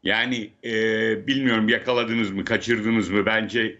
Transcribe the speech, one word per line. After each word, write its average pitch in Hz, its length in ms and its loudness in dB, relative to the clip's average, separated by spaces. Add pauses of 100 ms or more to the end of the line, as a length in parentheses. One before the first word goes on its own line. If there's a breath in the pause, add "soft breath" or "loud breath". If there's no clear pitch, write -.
Yani, 113 480 -2 (140)
e, 117 80 -6 (540)
bilmiyorum 123 420 2
yakaladınız 117 640 0
mı, 98 140 -4
kaçırdınız 110 680 0
mı? 101 160 2
Bence 110 540 -2